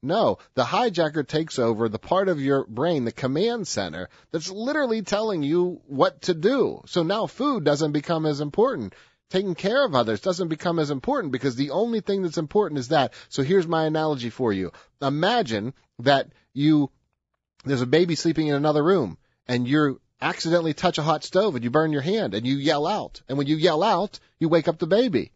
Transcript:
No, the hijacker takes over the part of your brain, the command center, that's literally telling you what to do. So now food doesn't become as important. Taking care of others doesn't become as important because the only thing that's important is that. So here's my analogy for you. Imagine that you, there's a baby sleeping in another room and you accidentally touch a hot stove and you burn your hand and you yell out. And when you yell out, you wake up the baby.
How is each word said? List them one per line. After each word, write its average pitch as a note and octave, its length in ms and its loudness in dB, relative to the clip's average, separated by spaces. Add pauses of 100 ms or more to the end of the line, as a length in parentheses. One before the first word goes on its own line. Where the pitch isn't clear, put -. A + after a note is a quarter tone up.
No, D3+ 360 2 (160)
the B2+ 100 2
hijacker D#3+ 600 0
takes D#3 320 -4
over A#2 300 2
the G#2+ 100 -4
part F#3+ 300 0
of D#3+ 120 0
your C#3 260 0
brain, C3+ 380 -2
the A2+ 80 -4
command F#3 540 -2
center, F2 440 -6 (200)
that's E3 200 -6
literally A3+ 520 -2
telling G3+ 400 -2
you F3 440 0
what C#3+ 360 0
to F3+ 120 0
do. E3 520 0
So - 160 -2
now G3 240 -2
food A#3+ 380 -2
doesn't D3 280 2
become D#3 340 0
as C#3+ 140 -2
important. D3 540 -2 (360)
Taking F#3+ 240 -2
care A#3+ 300 0
of F#3 100 -2
others A2+ 260 2
doesn't F3+ 280 -2
become E3 320 -2
as D3 100 0
important E3 420 -2
because C3 220 -2
the C#3 160 -2
only G#3+ 300 0
thing G3 220 -2
that's E3+ 140 -4
important D#3+ 440 0
is A#2+ 80 -8
that. C#3 260 2 (140)
So - 160 -4
here's F3 220 2
my D#3+ 200 0
analogy D#3 420 -2
for A2+ 240 -2
you. F#2 200 -4 (280)
Imagine C#3+ 720 0 (280)
that C3+ 280 2 (240)
you, D3 380 4 (760)
there's C3+ 160 0
a B2+ 60 0
baby E3 300 2
sleeping D#3 320 0
in C#3+ 80 2
another D3+ 260 2
room D3 360 2 (280)
and B2 220 -2
you D3 320 2 (200)
accidentally D#3+ 540 0
touch F3 240 0
a D#3+ 40 -2
hot D#3 200 0
stove F#3+ 320 0
and A#2+ 80 -4
you A#2+ 80 -2
burn D#3 220 2
your C#3+ 100 -2
hand F3 320 -2
and A2 100 -2
you C3 120 0
yell D3 300 0
out. F3+ 420 -6
And C3+ 100 -4
when C#3+ 80 0
you D3+ 100 0
yell D#3+ 280 2
out, G3+ 340 0 (220)
you E3 80 0
wake D#3+ 180 4
up E3 120 0
the E3+ 80 -4
baby. F#3 500 2